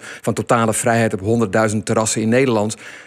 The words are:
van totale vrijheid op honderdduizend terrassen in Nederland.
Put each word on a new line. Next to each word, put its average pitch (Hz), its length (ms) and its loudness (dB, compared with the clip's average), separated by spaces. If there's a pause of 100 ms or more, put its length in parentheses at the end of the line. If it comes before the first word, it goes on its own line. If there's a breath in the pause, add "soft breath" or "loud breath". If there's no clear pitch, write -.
(200 loud breath)
van 117 140 -2
totale 113 380 0
vrijheid 113 400 2
op 98 80 -4
honderdduizend 110 680 0
terrassen 110 360 0
in 110 60 0
Nederland. 113 480 2 (300 loud breath)